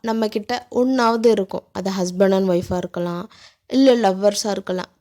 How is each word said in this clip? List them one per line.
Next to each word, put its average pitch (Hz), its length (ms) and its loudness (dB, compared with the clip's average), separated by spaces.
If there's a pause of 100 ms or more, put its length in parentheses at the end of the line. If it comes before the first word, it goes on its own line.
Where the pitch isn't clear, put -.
நம்ம 220 260 -2
கிட்ட 233 240 -6 (220)
ஒண்ணாவது 233 540 2
இருக்கும். 196 280 -6 (140)
அது 190 200 -4
husband 190 400 2
and 190 140 2
wife-ஆ 180 320 -2
இருக்கலாம், 175 400 -8 (540)
இல்ல 262 260 6
லவ்வர்ஸா 202 540 0
இருக்கலாம் 185 440 -8